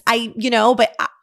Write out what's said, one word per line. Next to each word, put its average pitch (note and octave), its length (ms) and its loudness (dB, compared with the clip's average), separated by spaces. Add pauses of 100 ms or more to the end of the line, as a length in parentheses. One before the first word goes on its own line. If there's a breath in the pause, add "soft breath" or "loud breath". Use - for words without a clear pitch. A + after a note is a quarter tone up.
I, A#3 300 -2
you A3+ 120 -4
know, A#3 240 4
but, A#3 260 0
uh, - 80 -4 (160)